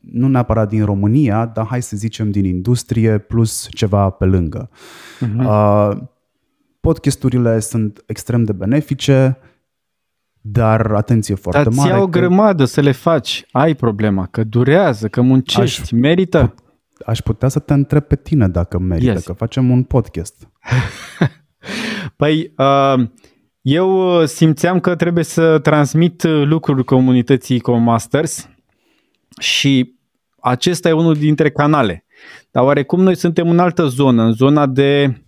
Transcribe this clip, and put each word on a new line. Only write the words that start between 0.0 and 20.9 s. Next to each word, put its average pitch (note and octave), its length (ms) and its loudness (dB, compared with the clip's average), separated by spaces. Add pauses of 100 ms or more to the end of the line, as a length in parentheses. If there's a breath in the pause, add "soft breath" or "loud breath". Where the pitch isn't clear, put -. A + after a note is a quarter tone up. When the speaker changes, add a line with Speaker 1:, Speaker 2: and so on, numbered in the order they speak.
Speaker 1:
nu C3 260 -4
neapărat A2+ 420 0
din G#2+ 160 0
România, A2 600 0
dar A2 200 -8
hai B2 160 -6
să G#2+ 140 -10
zicem G#2+ 360 -6
din G2 140 0
industrie, A2 720 0
plus A2+ 520 -2
ceva G2+ 400 0
pe - 160 -4
lângă. F#2 440 -2 (500 loud breath)
Speaker 2:
Mhm. A#2+ 260 -2
Speaker 1:
Uh, G#2 440 2 (920)
podcasturile B2 800 -2
sunt G#2+ 460 -6
extrem A#2 380 -4
de G#2+ 80 -2
benefice, C3 880 0 (1040 soft breath)
dar A2 500 0
atenție G#2+ 440 0
foarte F#2+ 280 -2
Speaker 2:
Dar A2+ 80 0
ți B2 80 0
Speaker 1:
mare C#3 140 2
Speaker 2:
ia G3 60 2
o F#3+ 80 2
Speaker 1:
că F3 120 -2
Speaker 2:
grămadă F3+ 460 2
să C#3+ 160 -2
le C#3+ 100 2
faci, - 600 -2
ai D3 240 2
problema, G#2 560 -2
că A2+ 120 -4
durează, A#2+ 640 0
că B2 140 -2
muncești, C3 600 0
Speaker 1:
Aș - 100 -8
Speaker 2:
merită? E3+ 480 2 (160)
Speaker 1:
put-, - 60 -20 (440)
aș A2+ 140 -4
putea A#2 280 -4
să C#3+ 120 -2
te - 140 -2
întreb C#3+ 300 0
pe - 120 -2
tine B2+ 320 0
dacă F2 320 -2
merită, F#2 320 0
Speaker 2:
Yes. F2+ 140 -4
Speaker 1:
că E2+ 80 -12
facem B2 360 -2
un B2+ 140 2
podcast. - 640 -6 (140)
Speaker 2:
<laughs> - 680 -4 (880 loud breath)